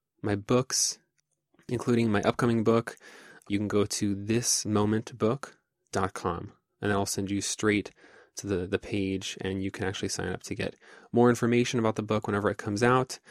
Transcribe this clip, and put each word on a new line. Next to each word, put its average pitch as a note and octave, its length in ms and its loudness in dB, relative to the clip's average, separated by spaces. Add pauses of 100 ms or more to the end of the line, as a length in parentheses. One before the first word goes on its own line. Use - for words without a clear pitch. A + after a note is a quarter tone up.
(220)
my G#2 140 0
books, - 640 0 (680)
including A#2 420 2
my G#2 120 2
upcoming A#2 420 2
book, A#2 320 2 (540)
you G2+ 80 0
can G#2 100 -2
go G2+ 160 2
to G2+ 320 -2
this A2 500 0
moment G#2+ 520 0
book A2+ 400 -2 (340)
dot G2 220 -2
com, F2 400 -6 (280)
and G#2 80 -2
that'll G2+ 160 0
send G2 240 -4
you G2+ 120 -2
straight G#2 500 0 (460)
to G#2 100 -10
the, F2+ 200 -2
the G2 120 -2
page, F#2+ 640 -4
and F#2+ 200 -4
you F#2+ 80 -4
can - 140 -6
actually G2 240 -4
sign F#2 240 -4
up - 120 -8
to - 120 -8
get - 220 -6 (340)
more A#2+ 180 8
information A#2+ 480 2
about A2 200 0
the - 40 -4
book G#2+ 240 -2
whenever G2+ 240 0
it G2+ 80 -2
comes G2+ 240 -4
out. B2+ 380 2 (120)